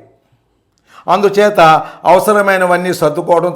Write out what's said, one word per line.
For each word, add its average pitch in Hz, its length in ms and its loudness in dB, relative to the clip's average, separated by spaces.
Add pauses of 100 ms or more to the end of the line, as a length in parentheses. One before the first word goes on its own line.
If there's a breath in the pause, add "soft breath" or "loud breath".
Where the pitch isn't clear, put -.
(1080 soft breath)
అందుచేత 202 520 0 (440 loud breath)
అవసరమైనవన్నీ 185 880 0
సర్దుకోవడం 170 600 -2